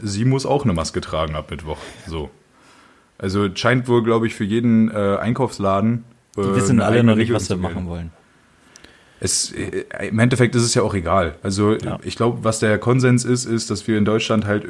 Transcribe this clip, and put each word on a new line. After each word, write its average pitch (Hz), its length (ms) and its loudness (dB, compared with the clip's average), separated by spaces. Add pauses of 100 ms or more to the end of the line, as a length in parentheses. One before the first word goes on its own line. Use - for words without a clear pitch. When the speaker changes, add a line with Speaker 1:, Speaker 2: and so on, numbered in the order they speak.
Speaker 1:
sie 104 220 -4
muss 135 200 2
auch 143 200 0
eine 104 80 2
Maske 80 280 -4
tragen 78 360 -4
ab 76 160 -10
Mittwoch, 76 260 -10 (300)
so. 78 200 -8 (920)
Also, 98 360 -2
scheint 123 320 0
wohl, 120 160 2
glaub 113 220 2
ich, 110 100 -4
für - 80 -6
jeden, 113 480 2
äh, 101 300 0
Einkaufsladen, 110 840 0 (340)
äh, 101 60 -2
Speaker 2:
Die 98 140 0
wissen 98 160 2
Speaker 1:
eine 110 140 4
Speaker 2:
alle 110 100 2
Speaker 1:
eigene 117 160 6
Speaker 2:
noch 107 40 4
nicht, 113 100 2
Speaker 1:
Regelung 117 100 0
Speaker 2:
was 104 100 -4
sie 101 80 -2
Speaker 1:
zu 90 60 -2
Speaker 2:
machen 85 140 -4
Speaker 1:
gelten. 92 140 -6
Speaker 2:
wollen. 85 220 -8 (1080)
Speaker 1:
Es, - 320 -4
äh, 95 320 -6 (240)
im 107 100 -2
Endeffekt 123 380 4
ist 120 80 4
es 117 100 0
ja 120 80 4
auch 101 120 0
egal. 87 500 0
Also, 104 320 2
Speaker 2:
Ja. - 260 -6
Speaker 1:
ich - 140 -8
glaub, 117 260 0
was 110 160 0
der 107 200 2
Konsens 123 460 4
ist, 123 200 0
ist, 113 260 -4
dass 101 160 -4
wir 110 100 2
in 104 80 2
Deutschland 107 400 2
halt 104 260 -2